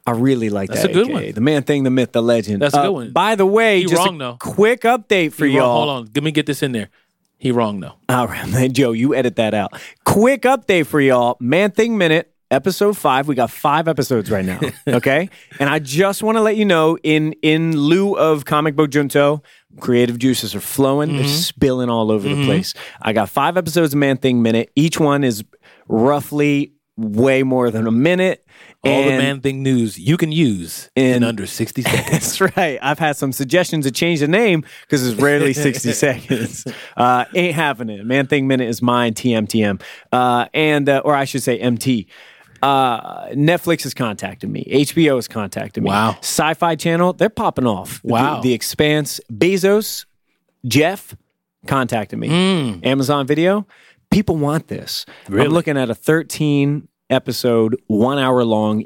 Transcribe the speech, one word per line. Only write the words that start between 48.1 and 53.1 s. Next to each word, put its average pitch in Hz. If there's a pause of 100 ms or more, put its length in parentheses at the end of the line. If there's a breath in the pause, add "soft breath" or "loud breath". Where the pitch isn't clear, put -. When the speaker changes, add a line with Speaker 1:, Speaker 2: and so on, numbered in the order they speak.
Speaker 2:
Wow. 131
Speaker 1:
The 127
Expanse. 151 (120)
Bezos, 190 (600)
Jeff, 151 (520)
contacted 120
me. 113
Speaker 2:
Mm. 160
Speaker 1:
Amazon 135